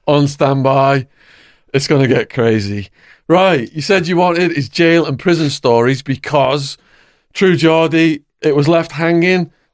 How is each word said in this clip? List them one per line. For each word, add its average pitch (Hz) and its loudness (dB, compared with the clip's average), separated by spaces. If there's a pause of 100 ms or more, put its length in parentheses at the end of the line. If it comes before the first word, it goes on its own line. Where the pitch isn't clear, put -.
on 143 2
standby. 135 0 (680)
It's 139 -2
gonna 139 2
get 120 0
crazy. 104 -2 (380)
Right, 170 2
you 156 -8
said 180 0
you 180 -2
wanted 175 0
his 139 -4
jail 165 2
and 135 -6
prison 165 0
stories 127 0
because, 139 -4 (560)
true 190 2
Geordie, 160 0 (180)
it 151 0
was 143 2
left 165 0
hanging. 170 -2 (220)